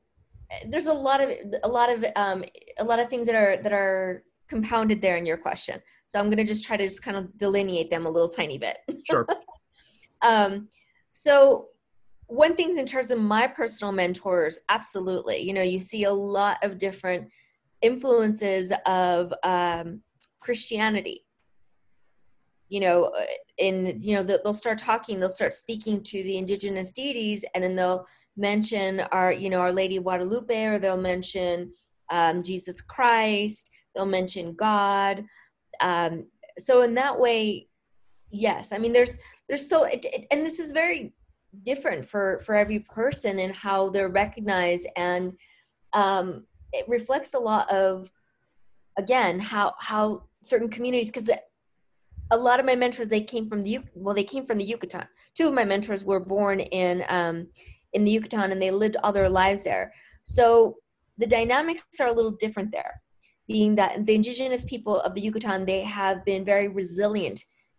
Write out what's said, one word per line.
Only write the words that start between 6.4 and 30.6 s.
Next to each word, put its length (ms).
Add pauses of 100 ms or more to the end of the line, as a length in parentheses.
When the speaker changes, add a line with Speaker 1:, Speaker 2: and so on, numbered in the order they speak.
Speaker 1:
just 200
try 120
to 60
just 200
kind 140
of 200
delineate 520
them 160
a 40
little 200
tiny 280
bit. 200 (320)
Speaker 2:
Sure. 220
Speaker 1:
<laughs> 60 (880)
Um, 440 (440)
so 560 (580)
one 300
thing 200
in 120
terms 240
of 80
my 260
personal 460
mentors, 760
absolutely. 720
You 140
know, 80
you 180
see 260
a 60
lot 520
of 160
different 500 (540)
influences 920 (140)
of, 440 (120)
um, 580 (380)
Christianity. 840 (1500)
You 100
know, 260
uh, 200 (340)
in, 420
you 140
know, 80
the, 200
they'll 100
start 260
talking, 400
they'll 100
start 240
speaking 480
to 220
the 140
indigenous 540
deities, 600
and 100
then 120
they'll 320 (280)
mention 680 (100)
our, 200
you 200
know, 80
Our 120
Lady 260
of 60
Guadalupe, 640